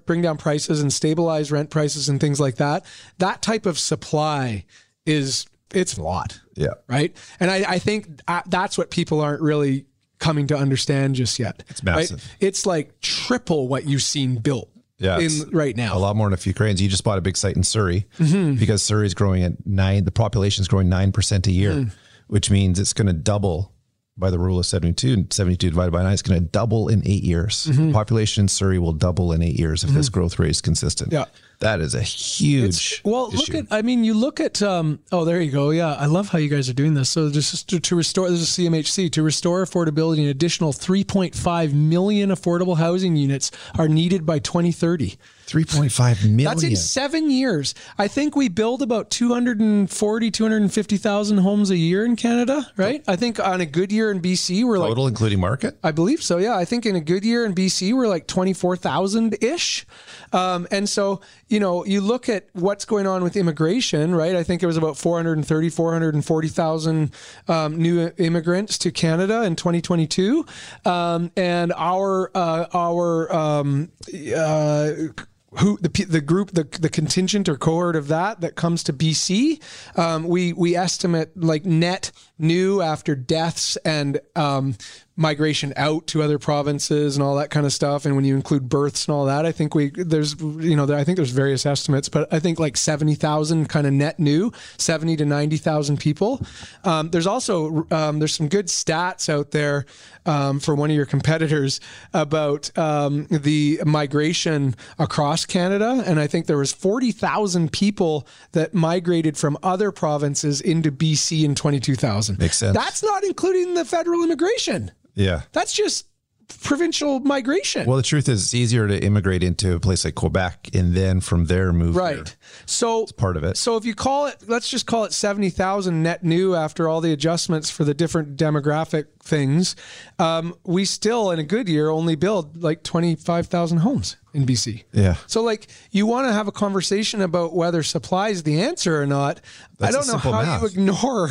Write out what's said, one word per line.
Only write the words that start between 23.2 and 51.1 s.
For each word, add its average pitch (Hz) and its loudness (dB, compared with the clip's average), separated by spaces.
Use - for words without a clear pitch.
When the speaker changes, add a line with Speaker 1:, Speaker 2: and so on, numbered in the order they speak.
Speaker 2:
by 92 -2
the 90 2
rule 90 2
of 87 0
seventy-two, 85 0
and 98 0
seventy-two 90 2
divided 90 2
by 85 0
nine, 95 2
it's 87 0
gonna 170 2
double 104 0
in 107 4
eight 98 2
years. 87 0
Speaker 1:
Mm-hmm. 156 4
Speaker 2:
Population 107 2
in 98 6
Surrey 95 0
will 82 0
double 87 0
in 82 2
eight 85 0
years 80 0
if 147 0
this 139 4
Speaker 1:
Mm-hmm. 113 -6
Speaker 2:
growth 87 0
rate 80 2
is - -2
consistent. - -2
Speaker 1:
Yeah. 151 0
Speaker 2:
That 107 0
is 123 -4
a - -2
huge 139 0
Speaker 1:
It's, - -4
well, 233 0
look 302 -2
Speaker 2:
issue. 330 -4
Speaker 1:
at, 254 -6
I 214 -2
mean, 240 2
you 220 2
look 254 0
at, 294 -2
um, 170 0
oh, 170 2
there 170 2
you 156 -2
go. 143 2
Yeah, 160 0
I 139 -2
love 185 2
how 170 2
you 151 0
guys 139 0
are 123 -2
doing 147 2
this. 135 0
So 156 2
just 147 -2
to, 180 0
to - 0
restore, 180 2
this 170 2
is 160 -2
C 180 0
M 165 2
H 156 0
C, 185 0
to 156 0
restore 175 2
affordability, 160 2
an 143 2
additional 151 0
three 190 0
point 190 0
five 170 0
million 185 4
affordable 175 0
housing 175 2
units 139 0
are 160 4
needed 165 2
by 156 0
twenty 175 0
thirty. 165 -2
Speaker 2:
Three 160 2
point 143 2
five 120 2
million. 113 6
Speaker 1:
That's 165 0
in 120 2
seven 285 0
years. 254 0
I 202 2
think 285 0
we 277 2
build 220 0
about 226 -2
two 240 0
hundred 240 0
and 208 4
forty, 214 -2
two 220 -2
hundred 220 2
and 190 2
fifty 208 0
thousand 208 2